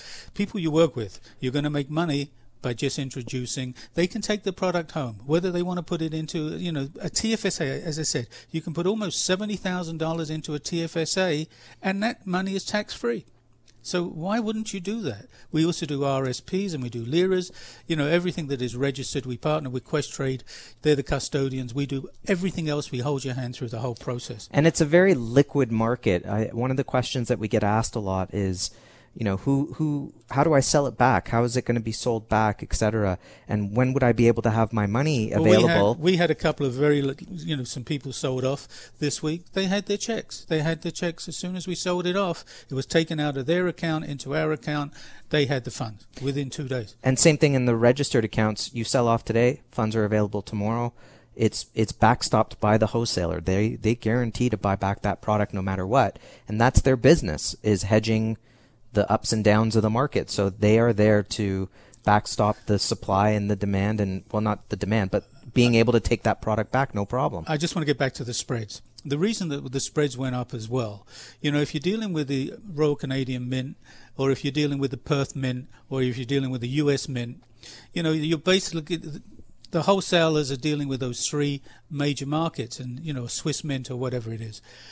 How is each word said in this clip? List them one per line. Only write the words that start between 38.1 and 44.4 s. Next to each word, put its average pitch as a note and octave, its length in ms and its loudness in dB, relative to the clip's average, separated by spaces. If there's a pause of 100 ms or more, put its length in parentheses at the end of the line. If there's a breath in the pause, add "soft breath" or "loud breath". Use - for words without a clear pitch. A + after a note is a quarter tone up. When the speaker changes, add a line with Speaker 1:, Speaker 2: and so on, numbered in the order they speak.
Speaker 1:
sold C3 320 -2
off C3+ 220 -2 (320 loud breath)
this D3 240 -2
week. D#3+ 300 -6
They F#3+ 120 0
had F#3+ 220 -2
their G#3 100 -2
checks. - 480 -8
They D#3+ 140 0
had D#3+ 240 -2
their F3 80 -4
checks - 360 -6
as E3 80 -8
soon F3+ 200 -6
as F3+ 100 -8
we F3+ 80 -4
sold F3+ 320 -2
it F3+ 100 0
off. F#3+ 300 -2 (240 loud breath)
It C3 60 -6
was C3 100 -2
taken E3 340 0
out D3 180 -2
of C3 100 -4
their F3+ 200 2
account D#3+ 380 -2
into C#3+ 300 -6
our D#3 160 0